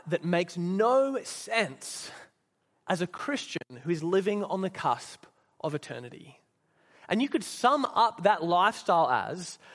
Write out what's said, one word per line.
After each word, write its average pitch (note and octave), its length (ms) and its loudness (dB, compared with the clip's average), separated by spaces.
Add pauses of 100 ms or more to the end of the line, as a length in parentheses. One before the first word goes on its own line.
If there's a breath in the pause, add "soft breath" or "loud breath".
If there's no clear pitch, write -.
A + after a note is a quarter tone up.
that D#3+ 180 -2
makes F3 320 0
no A3+ 680 2
sense - 880 -6 (760 loud breath)
as F3 140 0
a F3 60 -2
Christian - 540 -6 (220)
who D#3 60 -2
is D#3+ 140 0
living G3 400 2
on F#3+ 180 -4
the F#3+ 80 -2
cusp - 560 -4 (360)
of D3+ 120 -2
eternity. B2+ 680 -10 (680 soft breath)
And A3 140 2
you C#4+ 80 0
could B3+ 140 -2
sum C4+ 420 2
up A3 380 2
that F#3 200 4
lifestyle F3 640 4
as C3 500 -4 (160 loud breath)